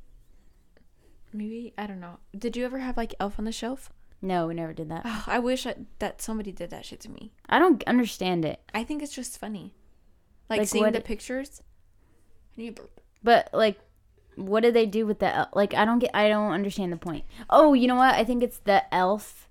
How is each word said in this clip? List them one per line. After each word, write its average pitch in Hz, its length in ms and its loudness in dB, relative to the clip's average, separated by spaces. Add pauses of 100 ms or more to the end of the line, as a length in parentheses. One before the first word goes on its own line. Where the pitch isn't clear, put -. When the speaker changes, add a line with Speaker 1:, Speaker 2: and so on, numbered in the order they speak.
(1300)
Speaker 1:
Maybe, 220 460 -10
I 208 80 -8
don't 196 140 -12
know. 175 180 -18 (180)
Did 233 200 -6
you 247 80 -4
ever 254 140 -6
have, 254 180 -4
like, 226 240 -4
Elf 202 180 -4
on 214 60 -4
the 226 80 -6
Shelf? 247 380 -10 (320)
Speaker 2:
No, 180 260 0
we 170 60 -6
never 165 180 -6
did 160 180 -10
that. 165 140 -8
Speaker 1:
Oh, 220 220 -6
I 220 120 0
wish 254 280 -2
I, 233 80 -6 (240)
that - 220 -6
somebody 214 320 -8
did 170 180 -12
that - 140 -14
shit - 160 -18
to - 100 -20
me. - 220 -18 (160)
Speaker 2:
I 233 100 4
don't 311 260 6
understand 185 600 0
it. 143 160 -4 (140)
Speaker 1:
I 226 100 -4
think 294 180 -8
it's 285 120 -10
just - 240 -12
funny. 208 360 -12 (760)
Like, 220 120 0
Speaker 2:
Like, 208 80 0
Speaker 1:
seeing 214 160 2
Speaker 2:
what 220 80 4
Speaker 1:
the 226 60 0
Speaker 2:
it - 60 -10
Speaker 1:
pictures. 254 580 -10 (960)
I 233 40 -16
need 233 160 -14
to - 60 -20
burp. - 180 -20 (220)
Speaker 2:
But, 233 300 6
like, 214 260 2 (580)
what 202 260 0
do 233 100 6
they 226 140 4
do 214 200 0
with 208 140 -2
the 190 140 0
el-, - 200 0
like, 196 180 2
I 208 120 2
don't 233 160 2
get, - 120 0
I 208 160 4
don't 160 240 0
understand 190 400 -4
the 175 40 -8
point. - 280 -8 (240)
Oh, 302 260 8
you 247 120 6
know 254 80 4
what? 254 200 6
I 226 100 2
think 247 180 -2
it's 247 160 -2
the - 340 2
elf 185 580 -2